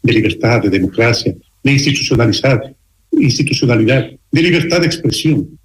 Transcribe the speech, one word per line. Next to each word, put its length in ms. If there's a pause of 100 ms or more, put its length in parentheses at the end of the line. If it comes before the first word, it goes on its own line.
de 80
libertad, 500
de 80
democracia, 640 (300)
de 80
institucionalizar, 1040 (420)
institucionalidad, 920 (200)
de 120
libertad 400
de 60
expresión 600 (180)